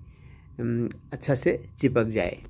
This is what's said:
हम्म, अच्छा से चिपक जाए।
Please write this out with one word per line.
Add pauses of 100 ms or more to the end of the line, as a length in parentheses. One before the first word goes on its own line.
(580)
हम्म, (240)
अच्छा
से (180)
चिपक
जाए।